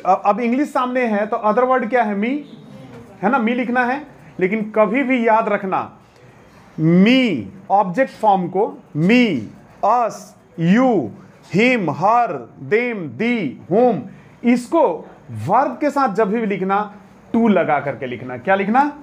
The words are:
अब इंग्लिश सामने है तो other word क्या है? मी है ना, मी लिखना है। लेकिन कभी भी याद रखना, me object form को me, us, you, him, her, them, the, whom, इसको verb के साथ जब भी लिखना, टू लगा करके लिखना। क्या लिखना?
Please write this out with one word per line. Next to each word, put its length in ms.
अब 340
इंग्लिश 320
सामने 340
है 200
तो 100
other 340
word 180
क्या 140
है? 120
मी 300
है 80
ना, 80
मी 160
लिखना 300
है। 220
लेकिन 360
कभी 260
भी 260
याद 200
रखना, 480
me 720
object 420
form 360
को 340
me, 540
us, 520
you, 500
him, 360
her, 720
them, 380
the, 640
whom, 320
इसको 680
verb 340
के 100
साथ 240
जब 160
भी 160
लिखना, 480
टू 160
लगा 320
करके 260
लिखना। 300
क्या 180
लिखना? 380